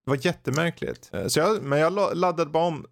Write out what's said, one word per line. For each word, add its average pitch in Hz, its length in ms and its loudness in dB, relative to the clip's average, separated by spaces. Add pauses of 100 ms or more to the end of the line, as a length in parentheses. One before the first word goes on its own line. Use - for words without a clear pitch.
det - 60 -4
var 143 140 2
jättemärkligt. - 880 -4
Eh, 95 140 -2
så - 120 0
jag, 196 240 2
men 139 160 2
jag 160 140 4
la-, 196 200 2
laddade 170 380 0
bara 160 120 2
om 156 280 -2